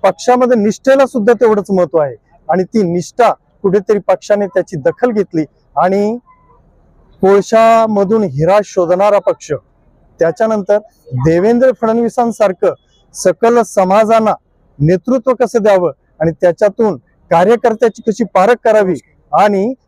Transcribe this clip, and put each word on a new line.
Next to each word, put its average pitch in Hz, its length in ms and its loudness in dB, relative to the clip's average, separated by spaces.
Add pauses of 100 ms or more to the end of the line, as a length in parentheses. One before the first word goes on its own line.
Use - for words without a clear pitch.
पक्षामध्ये 247 540 0
निष्ठेला 254 500 0
सुद्धा 240 260 -2
तेवढंच 214 380 0
महत्व 175 280 0
आहे 139 180 -4 (320)
आणि 180 160 0
ती 220 180 -2
निष्ठा 175 500 -2 (300)
कुठेतरी 202 360 0
पक्षाने 202 480 -2
त्याची 180 300 -6
दखल 160 340 -2
घेतली. 180 340 -4 (320)
आणि 202 420 -2 (1000)
कोळशामधून 220 1000 2
हिरा 165 420 0
शोधणारा 190 540 0
पक्ष, - 340 -4 (680)
त्याच्यानंतर 202 600 0 (340)
देवेंद्र 180 580 2 (100)
फडणवीसांसारखं 220 920 -2 (400)
सकल 233 480 0
समाजांना 208 720 0 (460)
नेतृत्व 226 540 0
कसं 226 280 -2
द्यावं 185 300 2 (280)
आणि 160 100 0 (100)
त्याच्यातून 196 560 0 (340)
कार्यकर्त्याची 220 800 0
कशी 208 140 -4
पारख 196 300 2 (100)
करावी 208 300 2 (380)
आणि 202 420 0 (140)